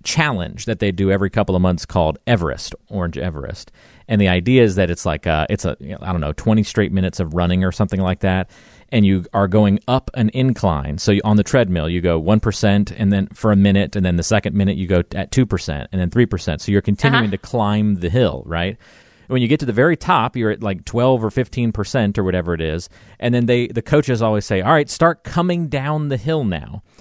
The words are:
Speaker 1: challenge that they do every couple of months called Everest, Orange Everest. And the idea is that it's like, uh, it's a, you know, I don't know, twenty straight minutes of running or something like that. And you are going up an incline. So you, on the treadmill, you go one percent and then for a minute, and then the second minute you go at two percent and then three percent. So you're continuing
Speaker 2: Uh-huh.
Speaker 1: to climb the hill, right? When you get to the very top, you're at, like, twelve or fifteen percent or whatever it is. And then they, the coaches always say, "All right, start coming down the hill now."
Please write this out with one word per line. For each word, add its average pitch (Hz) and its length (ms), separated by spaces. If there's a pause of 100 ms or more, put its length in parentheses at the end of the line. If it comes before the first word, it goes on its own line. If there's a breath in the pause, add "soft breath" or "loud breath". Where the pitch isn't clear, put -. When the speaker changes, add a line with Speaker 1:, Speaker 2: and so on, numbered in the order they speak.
Speaker 1:
challenge 107 640
that 113 120
they 101 140
do 95 180
every 95 200
couple 98 260
of 90 60
months 90 220
called 80 340 (100)
Everest, 85 440 (160)
Orange 87 300
Everest. 76 540 (340 soft breath)
And 107 140
the 98 80
idea 98 340
is 98 140
that 92 120
it's 85 160
like, 76 220
uh, 78 240
it's - 140
a, 78 160
you 69 100
know, 80 100
I 90 120
don't 87 80
know, 73 120
twenty 110 300
straight 101 300
minutes 92 260
of 82 160
running 90 300
or 92 80
something 98 280
like 92 200
that. 92 300 (400 soft breath)
And 110 140
you 95 200 (100)
are 101 140
going 104 400
up 131 260
an - 180
incline. 82 640
So - 120
you, 101 140
on 104 120
the 104 60
treadmill, 90 460
you 87 120
go 85 200
one 101 180
percent 104 540
and 101 200
then 98 160
for - 220
a 101 60
minute, 98 400
and 92 100
then 90 100
the 85 60
second 104 320
minute 98 220
you 90 100
go 90 160 (140)
at - 160
two 127 140
percent 76 440
and 95 100
then 90 100
three 120 160
percent. 87 340
So - 100
you're 101 120
continuing 233 420
Speaker 2:
Uh-huh. 208 80
Speaker 1:
to 196 60
climb 104 580
the 87 140
hill, 82 360
right? 87 300 (520 soft breath)
When 127 120
you 117 80
get 147 120
to 139 60
the 120 60
very 147 240
top, 143 400
you're 110 140
at, - 120
like, 98 220
twelve 120 400
or 104 60
fifteen 120 420
percent 104 460
or 98 60
whatever 90 280
it 80 80
is. 80 300 (280 soft breath)
And 120 160
then 120 120
they, 120 220
the 117 120
coaches 135 400
always 107 240
say, 95 160
"All 110 120
right, 147 180
start 170 340
coming 175 440
down 147 400
the 131 100
hill 147 260
now." 87 380 (180 soft breath)